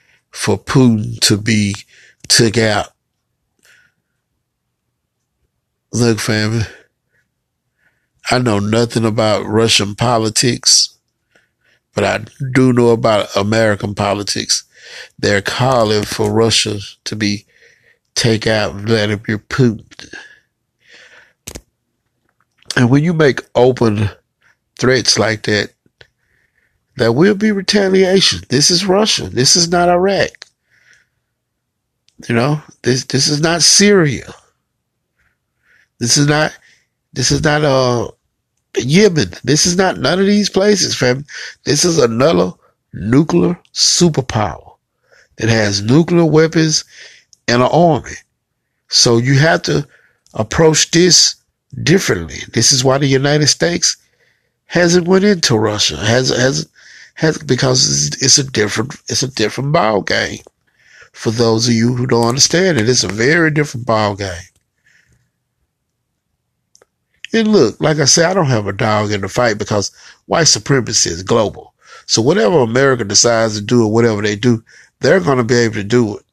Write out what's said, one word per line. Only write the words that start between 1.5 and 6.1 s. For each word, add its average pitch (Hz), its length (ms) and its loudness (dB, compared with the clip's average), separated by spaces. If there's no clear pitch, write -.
took 113 280 2
out. 107 360 0
Look, 113 260 0